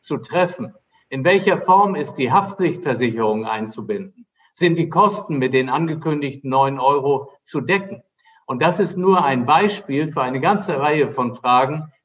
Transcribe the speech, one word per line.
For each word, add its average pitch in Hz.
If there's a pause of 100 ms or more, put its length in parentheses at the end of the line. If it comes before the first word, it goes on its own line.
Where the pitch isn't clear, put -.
zu -
treffen? 180 (340)
In 135
welcher 190
Form 196
ist 147
die 123
Haftpflichtversicherung 123
einzubinden? 107 (280)
Sind 170
die 160
Kosten 202
mit 131
den 131
angekündigten 147
neun 135
Euro 139 (120)
zu -
decken? 196 (420)
Und 127
das 170
ist 180
nur 180
ein 131
Beispiel 156
für 147
eine 127
ganze 175
Reihe 147
von 120
Fragen, 135 (120)